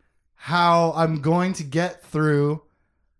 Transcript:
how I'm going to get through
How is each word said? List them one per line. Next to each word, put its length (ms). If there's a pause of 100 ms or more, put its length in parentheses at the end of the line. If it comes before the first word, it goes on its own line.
(340)
how 600
I'm 280
going 320
to 100
get 400
through 600 (560)